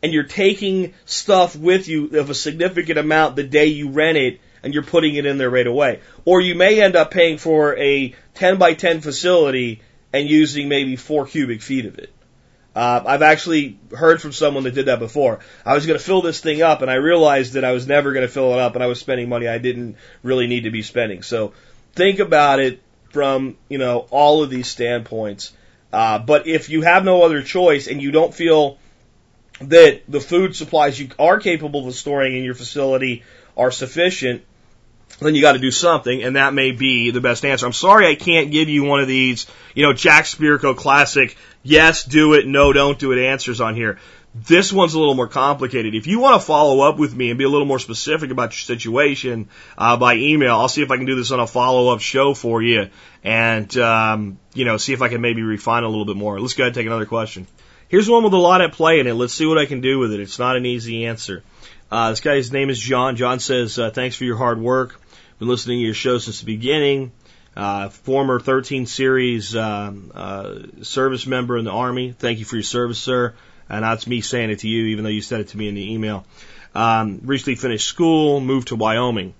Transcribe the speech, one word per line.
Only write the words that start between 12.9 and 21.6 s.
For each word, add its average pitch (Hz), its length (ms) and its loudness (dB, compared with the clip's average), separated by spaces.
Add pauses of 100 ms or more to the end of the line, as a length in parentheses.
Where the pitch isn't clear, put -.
I've 139 180 2
actually 151 560 2 (120)
heard 160 300 4
from 151 100 -12
someone 143 320 -2
that 123 120 -4
did 135 100 -2
that 123 140 0
before. 113 400 -2 (260)
I - 80 2
was 156 140 2
gonna 151 120 2
fill 185 220 0
this 165 200 -4
thing 156 200 -2
up, 156 220 4
and 131 80 0
I 127 40 2
realized 143 580 2
that 131 120 -2
I 127 60 0
was 127 160 -4
never 139 260 2
gonna 127 140 -2
fill 127 260 0
it 123 60 0
up, 120 160 -2
and 123 80 -2
I 123 40 0
was 120 120 -4
spending 123 300 -6
money 120 180 -4
I 117 100 -4
didn't 120 400 -6 (260)
really 123 240 0
need 120 180 -4
to 110 60 -6
be 110 120 -6
spending. 107 400 -6
So 110 300 -4 (420)